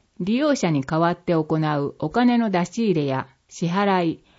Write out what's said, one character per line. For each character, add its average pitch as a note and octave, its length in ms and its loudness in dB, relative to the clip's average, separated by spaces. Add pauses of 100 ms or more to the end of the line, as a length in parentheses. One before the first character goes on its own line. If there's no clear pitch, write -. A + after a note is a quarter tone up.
(200)
利 G3+ 180 -2
用 C#4+ 180 2
者 F3 160 0
に C#3 120 0
代 D#3+ 160 -2
わ E3+ 120 2
っ E3+ 40 -2
て E3+ 180 -2
行 D#3+ 240 0
う D3+ 420 -2
お D#3 100 -4
金 A#3+ 280 2
の A3+ 120 0
出 F3+ 160 0
し A#3 200 -4
入 G3 80 2
れ D#3 120 0
や C3 220 -4 (220)
支 - 180 -6
払 F#3 380 0
い、 - 180 -4 (160)